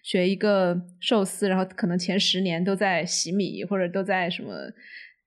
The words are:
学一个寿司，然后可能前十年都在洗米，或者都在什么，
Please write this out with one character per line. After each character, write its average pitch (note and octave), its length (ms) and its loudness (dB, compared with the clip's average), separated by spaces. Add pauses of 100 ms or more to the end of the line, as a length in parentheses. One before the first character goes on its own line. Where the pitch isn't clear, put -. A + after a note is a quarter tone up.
学 F3+ 240 2
一 G3 80 2
个 F#3 420 2 (220)
寿 G#3+ 240 2
司， G3 240 -2
然 F#3 100 2
后 F#3+ 60 2
可 F#3 240 -4
能 F3 100 0
前 F#3 220 0
十 F#3 220 0
年 E3+ 200 0
都 G3 140 2
在 F#3 300 2
洗 - 260 -2
米， F#3 320 -2
或 G3+ 140 -2
者 F3+ 100 2
都 F#3 160 -2
在 F#3 260 0
什 - 140 -6
么， G#2 100 -10 (720)